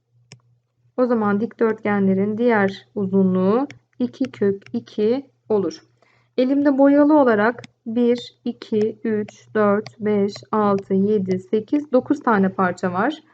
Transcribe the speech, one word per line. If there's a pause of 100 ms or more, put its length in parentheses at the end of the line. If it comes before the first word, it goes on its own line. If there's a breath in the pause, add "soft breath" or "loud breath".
(960)
O
zaman
dikdörtgenlerin
diğer
uzunluğu (320)
iki
kök (100)
iki (180)
olur. (540)
Elimde
boyalı
olarak (240)
bir,
iki,
üç,
dört,
beş, (180)
altı,
yedi,
sekiz,
dokuz
tane
parça
var. (100)